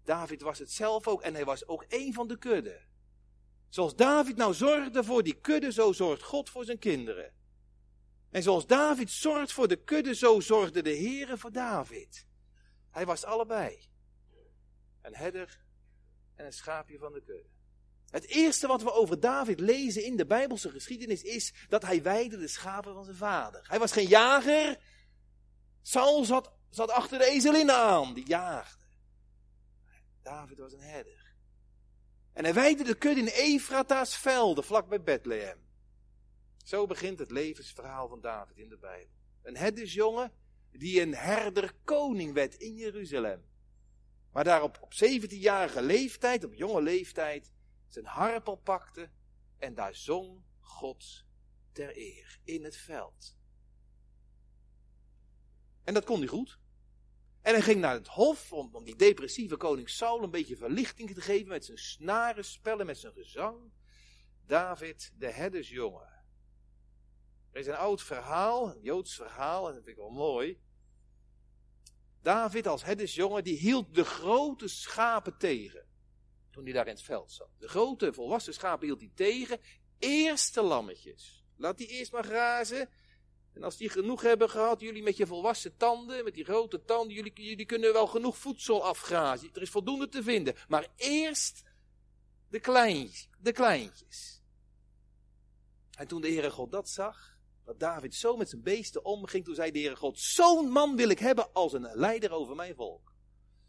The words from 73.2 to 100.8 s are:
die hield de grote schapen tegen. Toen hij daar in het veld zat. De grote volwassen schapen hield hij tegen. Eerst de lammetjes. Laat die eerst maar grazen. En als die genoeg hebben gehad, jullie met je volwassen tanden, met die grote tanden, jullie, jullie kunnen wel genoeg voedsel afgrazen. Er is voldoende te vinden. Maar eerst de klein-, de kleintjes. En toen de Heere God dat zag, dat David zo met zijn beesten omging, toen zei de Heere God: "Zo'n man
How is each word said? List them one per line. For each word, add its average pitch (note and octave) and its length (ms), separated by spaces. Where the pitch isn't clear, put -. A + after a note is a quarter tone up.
die E3 140
hield G3+ 380
de E3+ 100
grote A#3+ 640
schapen A3 720
tegen. B2 480
Toen C#3 120
hij C3 100
daar A#2+ 140
in A2 60
het G#2 100
veld A2 280
zat. - 260
De A2 100
grote G#3 460
volwassen D3+ 400
schapen E3 320
hield D3 140
hij G#2+ 160
tegen. A#3 440
Eerst D4+ 540
de A#3 80
lammetjes. - 840
Laat F3+ 220
die A#3 100
eerst B3 240
maar A#3+ 120
grazen. A#3+ 640
En - 100
als - 140
die - 120
genoeg G#3+ 320
hebben A3+ 280
gehad, A3 300
jullie G#3+ 240
met G3+ 140
je G3+ 100
volwassen F3+ 500
tanden, A#3+ 460
met G#3+ 100
die D#3 100
grote G#3+ 400
tanden, A3+ 320
jullie, G#3 180
jullie G#3+ 320
kunnen A3+ 280
wel A3 140
genoeg A#3 300
voedsel A3+ 480
afgrazen. D#3+ 680
Er F3+ 80
is F#3 80
voldoende C4+ 400
te C4 140
vinden. G3+ 320
Maar D#3 280
eerst D4 680
de - 120
klein-, G#3+ 680
de G#3+ 120
kleintjes. - 920
En C#3+ 160
toen E3+ 140
de D#3 60
Heere D3+ 240
God B2 200
dat G3 180
zag, - 460
dat A#2 140
David D#3 360
zo A#3 220
met G#3 120
zijn A#2 120
beesten G3+ 440
omging, F#3+ 400
toen E3 100
zei D#3+ 160
de D3 80
Heere D3 160
God: - 240
"Zo'n E4+ 500
man C#4+ 260